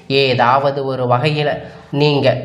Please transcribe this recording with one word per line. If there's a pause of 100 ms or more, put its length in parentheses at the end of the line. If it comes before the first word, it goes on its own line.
ஏதாவது
ஒரு
வகையில (400)
நீங்க